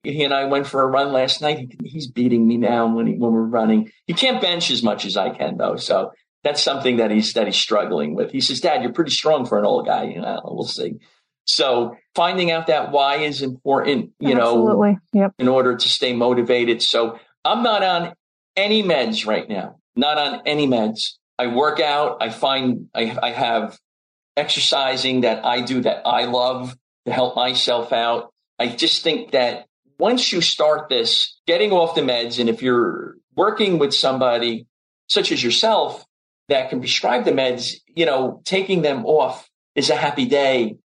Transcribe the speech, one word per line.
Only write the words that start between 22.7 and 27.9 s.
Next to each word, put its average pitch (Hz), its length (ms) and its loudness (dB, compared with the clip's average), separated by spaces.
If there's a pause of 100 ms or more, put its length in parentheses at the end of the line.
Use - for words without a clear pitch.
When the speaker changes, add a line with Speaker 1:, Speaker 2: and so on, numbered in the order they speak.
Speaker 1:
I, 113 260 -4
I 120 100 -2
have 117 460 -2 (580)
exercising 131 840 -2
that 113 240 0
I 123 160 0
do 123 200 -2
that 123 240 -2
I 120 200 0
love 123 500 -4 (300)
to 120 60 -6
help 123 240 -2
myself 123 560 -2